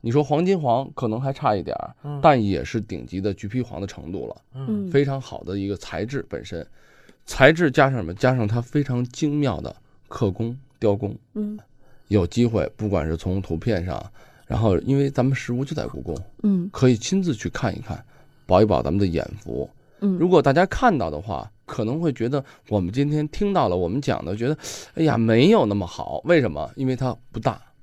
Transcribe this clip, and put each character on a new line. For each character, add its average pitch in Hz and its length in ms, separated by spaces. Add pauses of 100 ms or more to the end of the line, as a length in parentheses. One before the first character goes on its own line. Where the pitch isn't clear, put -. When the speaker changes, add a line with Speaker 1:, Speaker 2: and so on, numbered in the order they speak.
Speaker 1:
你 117 80
说 143 140
黄 151 220
金 190 120
黄 135 360
可 123 140
能 110 120
还 135 100
差 131 240
一 92 80
点 - 140
儿， 50 260
Speaker 2:
嗯。 143 200
Speaker 1:
但 139 200
也 92 220
是 117 160
顶 82 240
级 87 160
的 98 140
橘 - 120
皮 123 140
黄 - 180
的 98 80
程 - 240
度 76 160
了， 52 100 (180)
Speaker 2:
嗯。 208 320
Speaker 3:
嗯。 175 40
Speaker 1:
非 143 140
常 139 160
好 - 240
的 98 140
一 98 100
个 101 80
材 87 300
质 131 240
本 65 120
身， 82 240 (600)
材 139 260
质 165 180
加 135 200
上 131 80
什 104 40
么？ 85 120
加 127 200
上 113 140
它 113 100
非 131 240
常 123 220
精 147 340
妙 120 220
的 - 160 (320)
刻 104 220
工、 117 280 (200)
雕 104 180
工。 101 180 (200)
Speaker 3:
嗯。 214 240 (500)
Speaker 1:
有 98 180
机 117 200
会， 110 200 (120)
不 107 100
管 85 180
是 80 80
从 92 280
图 82 160
片 92 260
上， 80 180 (440)
然 - 120
后 104 200
因 135 180
为 139 140
咱 135 140
们 135 100
实 - 180
物 123 100
就 147 140
在 - 100
故 - 140
宫， - 160 (280)
Speaker 3:
嗯。 190 280
Speaker 1:
可 127 160
以 123 80
亲 190 260
自 165 120
去 87 160
看 - 260
一 - 60
看， - 200 (440)
饱 92 160
一 - 20
饱 85 180
咱 69 80
们 95 80
的 101 80
眼 82 160 (160)
福。 62 300 (320)
Speaker 3:
嗯。 196 180
Speaker 1:
如 180 120
果 175 100
大 139 100
家 165 140
看 208 320
到 90 140
的 76 100
话， 90 260 (200)
可 - 180
能 135 160
会 170 100
觉 117 160
得 135 160 (280)
我 104 100
们 90 100
今 139 200
天 151 180
听 202 240
到 143 160
了， 90 80
我 90 100
们 110 140
讲 131 240
的， 90 100
觉 113 140
得， 151 80 (380)
哎 160 80
呀， 123 160
没 113 320
有 196 160
那 101 80
么 95 120
好。 - 380
为 165 160
什 110 100
么？ 73 240
因 135 120
为 131 100
它 123 180 (160)
不 - 80
大。 113 220 (220)